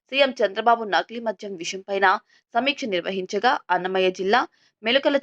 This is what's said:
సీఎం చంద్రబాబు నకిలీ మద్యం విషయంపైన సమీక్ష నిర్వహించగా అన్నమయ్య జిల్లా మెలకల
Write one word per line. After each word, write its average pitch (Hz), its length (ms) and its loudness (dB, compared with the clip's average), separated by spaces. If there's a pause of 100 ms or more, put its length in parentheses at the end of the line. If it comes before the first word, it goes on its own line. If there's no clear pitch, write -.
(120)
సీఎం 269 300 2
చంద్రబాబు 220 420 2
నకిలీ 190 360 -2
మద్యం 214 360 -8
విషయంపైన 196 520 -2 (460)
సమీక్ష 269 320 -2
నిర్వహించగా 190 680 -2 (160)
అన్నమయ్య 185 420 2
జిల్లా 196 300 0 (420)
మెలకల 277 400 2